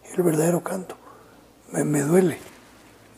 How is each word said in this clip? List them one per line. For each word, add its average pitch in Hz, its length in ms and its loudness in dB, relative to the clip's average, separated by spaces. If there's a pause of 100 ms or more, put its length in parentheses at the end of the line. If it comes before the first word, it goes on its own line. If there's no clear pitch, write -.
(160)
el 180 80 0
verdadero 165 400 2
canto. 185 320 -10 (760)
Me, 143 120 -2
me 147 180 0
duele, 165 360 2 (800)